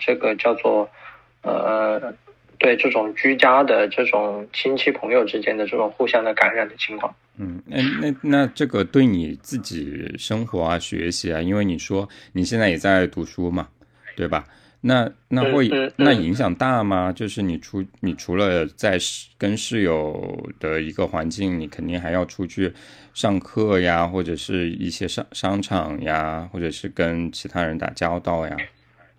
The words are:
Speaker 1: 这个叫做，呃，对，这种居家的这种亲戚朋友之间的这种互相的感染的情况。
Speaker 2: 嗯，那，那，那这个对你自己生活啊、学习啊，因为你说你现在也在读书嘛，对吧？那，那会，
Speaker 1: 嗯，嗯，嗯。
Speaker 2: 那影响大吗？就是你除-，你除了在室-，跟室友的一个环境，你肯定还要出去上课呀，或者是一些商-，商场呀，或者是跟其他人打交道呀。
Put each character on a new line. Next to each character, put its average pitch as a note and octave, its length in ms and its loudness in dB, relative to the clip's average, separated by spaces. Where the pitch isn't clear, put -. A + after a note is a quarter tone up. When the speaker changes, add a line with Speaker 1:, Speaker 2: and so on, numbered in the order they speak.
Speaker 1:
这 A#2+ 160 2
个 A2 180 0
叫 A#2 200 2
做， G#2+ 360 0
呃， A2 680 0
对， B2 180 6
这 C3+ 140 0
种 G#2+ 240 -2
居 C3+ 220 2
家 C3 260 6
的 A2 240 4
这 B2 180 0
种 G#2 480 0
亲 C3+ 240 -2
戚 C#3+ 140 2
朋 A2+ 220 -4
友 B2 120 6
之 G#2+ 160 -4
间 A2 160 -2
的 G#2+ 80 -2
这 F#2+ 120 -4
种 A2 160 0
互 B2 160 0
相 A#2 160 2
的 A2 100 0
感 G#2+ 180 2
染 A2+ 160 -2
的 - 80 -16
情 - 200 -6
况。 - 180 -6
Speaker 2:
嗯， F2+ 280 -8
那， - 140 -2
那， D3 200 0
那 C#3+ 260 4
这 C#3+ 180 0
个 A2 160 0
对 C3 240 6
你 E2+ 340 2
自 - 180 -8
己 D2 600 -8
生 A2 260 -2
活 G#2+ 160 -4
啊、 E2+ 160 2
学 E2 320 -4
习 F2+ 240 -4
啊， D#2+ 80 -2
因 F2+ 140 0
为 G#2 100 2
你 F2+ 140 0
说 G2 300 -4
你 F#2 100 0
现 A2+ 160 0
在 A2 100 4
也 E2+ 80 2
在 F#2+ 300 4
读 E2+ 180 -4
书 F2 240 -4
嘛， E2+ 200 -2
对 F#2 100 -4
吧？ D#2 180 -2
那， A#2+ 280 4
那 B2+ 140 2
会， C#3 160 4
Speaker 1:
嗯， C3+ 180 2
嗯， - 0 -
嗯。 - 120 -8
Speaker 2:
那 C#3+ 140 6
影 F#2 220 2
响 A2 220 0
大 C3 260 2
吗？ F#2 320 0
就 G#2+ 140 -6
是 G2+ 140 -4
你 F2 160 0
除-， F#2+ 260 -6
你 F2+ 140 0
除 - 200 -6
了 F2+ 320 2
在 F#2+ 320 0
室-， - 300 -6
跟 G#2 180 0
室 A2+ 260 -2
友 D#2 640 -2
的 D#2+ 220 -2
一 D#2 100 -4
个 F#2 160 -2
环 E2 240 -2
境， F#2 300 -2
你 D#2 80 -8
肯 E2+ 180 -10
定 F2 140 -4
还 E2+ 100 -6
要 F2+ 140 0
出 F#2 200 -6
去 F2+ 280 -2
上 G2+ 240 0
课 G#2 420 0
呀， E2+ 260 4
或 F#2 160 -2
者 E2 120 -4
是 F2 360 -2
一 - 200 -6
些 F2+ 160 -6
商-， - 260 -6
商 G2 300 -2
场 D#2 400 -4
呀， D#2 500 -2
或 F#2 60 -8
者 E2+ 120 -2
是 - 180 -10
跟 E2+ 420 0
其 - 180 -12
他 F2 160 -2
人 D#2+ 140 -4
打 - 120 -4
交 E2+ 300 -2
道 E2 280 -2
呀。 D#2 80 -8